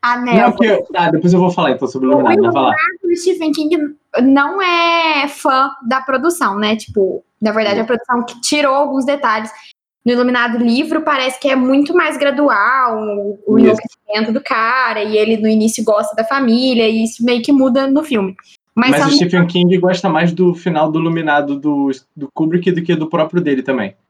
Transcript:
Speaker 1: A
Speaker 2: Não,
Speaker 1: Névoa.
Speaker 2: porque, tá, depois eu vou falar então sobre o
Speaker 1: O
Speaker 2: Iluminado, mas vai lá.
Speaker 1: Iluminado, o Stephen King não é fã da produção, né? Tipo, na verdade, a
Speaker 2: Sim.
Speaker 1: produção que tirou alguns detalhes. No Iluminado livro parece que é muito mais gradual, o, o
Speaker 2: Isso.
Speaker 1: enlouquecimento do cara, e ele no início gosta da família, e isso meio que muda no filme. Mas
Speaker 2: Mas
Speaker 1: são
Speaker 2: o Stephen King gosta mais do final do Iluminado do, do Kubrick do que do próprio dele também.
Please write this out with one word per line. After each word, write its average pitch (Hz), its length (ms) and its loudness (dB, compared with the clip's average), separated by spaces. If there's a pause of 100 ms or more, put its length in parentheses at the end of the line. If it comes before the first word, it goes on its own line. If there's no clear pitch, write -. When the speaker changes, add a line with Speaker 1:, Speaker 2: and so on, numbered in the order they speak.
Speaker 1:
A 240 160 -2
Speaker 2:
Não, 247 100 -6
Speaker 1:
Névoa. 226 260 4
Speaker 2:
porque, 214 300 0 (100)
tá, - 180 0
depois 165 220 2
eu 180 80 4
vou 180 100 2
falar 156 220 0
então 123 160 -4
sobre 131 200 -4
o - 20 2
Speaker 1:
O 143 100 4
Speaker 2:
Iluminado, - 220 2
mas 349 120 2
vai 320 80 0
lá. - 80 2
Speaker 1:
Iluminado, 349 280 -4 (140)
o 339 40 0
Stephen 330 360 -2
King 302 440 -2 (260)
não 285 400 2
é 339 640 0
fã 277 440 -2 (180)
da 262 120 0
produção, 262 560 -2
né? 214 200 0
Tipo, 190 480 -4 (180)
na 214 80 0
verdade, 208 300 0
a - 20 -2
Speaker 2:
Sim. 220 60 -4
Speaker 1:
produção 240 360 -2
que - 160 -14
tirou 294 340 0
alguns 269 300 0
detalhes. 233 460 -2 (560)
No 240 60 2
Iluminado 247 460 0
livro 294 440 0
parece 262 380 -2
que 285 80 -2
é 262 80 2
muito 269 380 2
mais 311 220 0
gradual, 254 800 0
o, 208 420 -6 (100)
o 220 100 4
Speaker 2:
Isso. - 80 8
Speaker 1:
enlouquecimento 220 680 -2
do 220 80 -2
cara, 226 600 -2
e 214 140 -2
ele 214 200 2
no 214 120 0
início 220 360 2
gosta 220 300 0
da 220 100 -2
família, 247 640 2
e 220 140 0
isso 226 220 -4
meio 247 180 0
que 294 80 -2
muda 269 380 2
no 285 160 2
filme. 202 320 -2 (400)
Mas 240 160 2
Speaker 2:
Mas 147 80 2
Speaker 1:
são 143 80 2
Speaker 2:
o 156 40 2
Stephen 170 360 2
King 180 300 2
gosta 175 300 0
mais 165 240 0
do 175 220 2
final 156 380 -2
do 160 80 0
Iluminado 151 580 -2
do, 143 320 -2 (260)
do 147 160 -12
Kubrick 175 380 -2
do 165 120 -2
que 170 120 -2
do 156 140 -4
próprio 170 340 -2
dele 135 220 -2
também. 120 320 -4 (140)